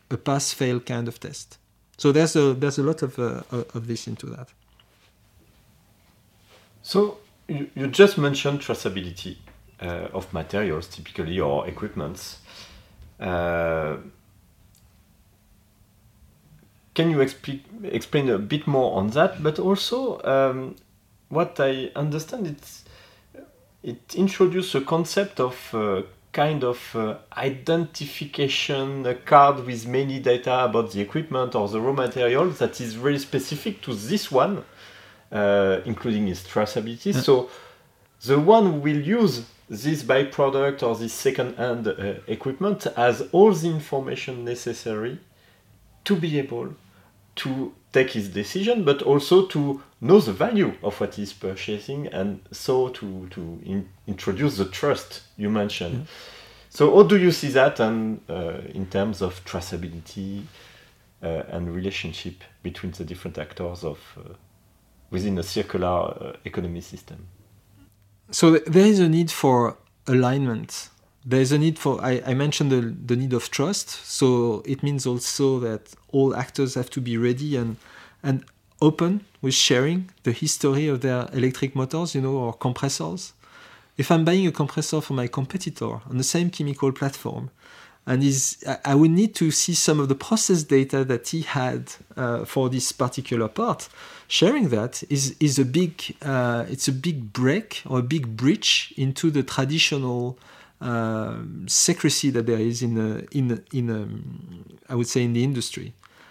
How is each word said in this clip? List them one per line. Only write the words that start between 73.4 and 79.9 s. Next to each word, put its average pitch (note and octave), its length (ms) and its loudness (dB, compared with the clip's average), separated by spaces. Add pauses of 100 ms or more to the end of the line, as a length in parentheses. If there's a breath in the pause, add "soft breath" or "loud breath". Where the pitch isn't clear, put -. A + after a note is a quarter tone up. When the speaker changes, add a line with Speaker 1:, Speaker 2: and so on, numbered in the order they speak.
Speaker 1:
trust. E3+ 380 -2
So A#2+ 760 0
it C3+ 160 -4
means C#3+ 240 -2
also C3 540 0
that A2+ 340 -6 (180)
all C3+ 240 4
actors B2+ 380 -2
have B2 180 -4
to C3+ 100 -6
be A#2+ 160 -2
ready B2 400 0
and, A#2 180 -2 (480 loud breath)
and C3+ 200 0 (380)
open E3+ 440 4 (160)
with C3 120 0
sharing D#3 560 2 (140)